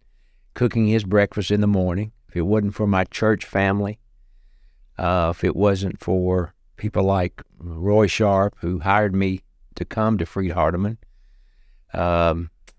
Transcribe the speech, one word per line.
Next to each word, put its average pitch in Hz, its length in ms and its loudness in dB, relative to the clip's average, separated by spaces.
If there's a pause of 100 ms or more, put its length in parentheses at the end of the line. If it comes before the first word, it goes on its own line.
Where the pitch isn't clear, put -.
(560)
cooking 113 320 0
his 107 160 2
breakfast 101 480 0
in 104 100 2
the 104 60 2
morning, 98 440 0 (160)
if - 100 -8
it 85 40 -2
wasn't 101 320 0
for 107 140 -2
my 95 160 2
church - 420 -2
family, 101 540 -2 (960)
uh, 87 380 0
if - 80 -10
it 92 120 0
wasn't 98 440 0
for 92 560 -2 (220)
people 101 260 -2
like 95 400 0 (160)
Roy 92 480 2
Sharp, 101 540 2
who 87 180 -2
hired 98 360 2
me 95 260 -2 (340)
to 87 100 -8
come 110 320 0
to 85 80 -2
Freed 95 280 -4
Hardeman, 87 440 0 (960)
um, 85 580 0 (280)